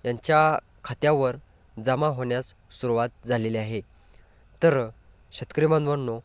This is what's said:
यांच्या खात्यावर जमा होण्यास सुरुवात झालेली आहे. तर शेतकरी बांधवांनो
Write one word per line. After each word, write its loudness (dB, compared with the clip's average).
यांच्या 2
खात्यावर 0
जमा 2
होण्यास -4
सुरुवात -2
झालेली -2
आहे. -6
तर 2
शेतकरी -2
बांधवांनो 0